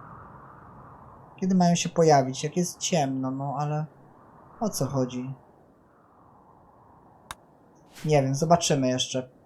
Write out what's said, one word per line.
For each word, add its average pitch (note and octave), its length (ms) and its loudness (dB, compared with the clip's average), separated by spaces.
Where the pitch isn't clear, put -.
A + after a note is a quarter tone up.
Kiedy F#3+ 160 0
mają F3 200 4
się E3+ 140 -2
pojawić? C#3 540 4
Jak D3+ 140 -6
jest F3 200 -2
ciemno, C3+ 540 -2
no C3+ 260 -6
ale D3+ 280 -4
o G#3+ 100 -2
co - 160 -4
chodzi? C3 480 -4
Nie D3 180 4
wiem, C3+ 120 0
zobaczymy D#3 520 2
jeszcze. B2+ 420 -4